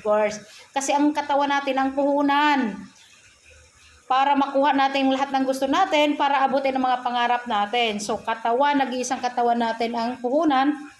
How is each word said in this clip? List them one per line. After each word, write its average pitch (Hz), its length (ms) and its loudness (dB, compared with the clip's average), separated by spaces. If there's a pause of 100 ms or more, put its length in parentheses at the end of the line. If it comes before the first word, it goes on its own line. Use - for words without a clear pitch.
course. 208 360 0 (320)
Kasi 269 240 0
ang 294 160 2
katawan 285 360 0
natin, 277 280 -2
ang 269 200 0
puhunan. 285 800 2 (1300)
Para 277 320 2
makuha 277 400 2
natin 269 320 2
lahat 269 240 -2
ng 269 160 0
gusto 269 160 -2
natin, 294 560 2
para 277 240 2
abutin 269 320 0
ang 254 80 0
mga 254 160 0
pangarap 240 480 -2
natin. 214 480 0
So, 208 240 -4
katawan, 240 560 0
nag-iisang 254 480 -2
katawan 240 320 0
natin 233 400 -2
ang 240 240 -4
puhunan 277 560 2 (240)